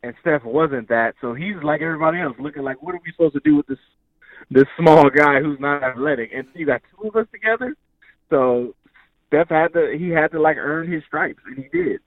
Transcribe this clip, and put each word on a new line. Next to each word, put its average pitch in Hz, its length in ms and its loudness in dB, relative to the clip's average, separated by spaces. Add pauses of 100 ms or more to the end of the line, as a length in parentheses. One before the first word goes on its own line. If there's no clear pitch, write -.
And 120 180 -12
Steph 151 240 0
wasn't 131 440 -2
that, 117 320 0
so 120 120 -8
he's 180 300 -8
like 151 180 -2
everybody 160 400 -2
else, 139 180 -6
looking 143 240 -10
like, 131 200 -8
"What 180 120 -10
are 175 100 -12
we 170 80 -14
supposed 156 220 0
to 143 60 -4
do 151 160 4
with 147 100 0
this, 131 120 -10 (720)
this 131 160 6 (100)
small 156 340 8
guy 143 300 4
who's 147 180 -4
not 143 240 -4
athletic?" 127 520 -4
And 170 200 -8
you 165 120 -8
got 123 240 -2
two 214 180 -12
of 214 80 -4
us 226 160 0
together, 233 420 -4 (560)
so 123 440 0 (540)
Steph 160 200 2
had 165 240 2
to, 151 260 0
he 175 120 -4
had 160 220 2
to, 160 80 -4
like, 156 160 2
earn 160 340 -6
his 156 140 -6
stripes, - 420 -6
and 123 100 -16
he 135 160 -14
did. 165 340 -4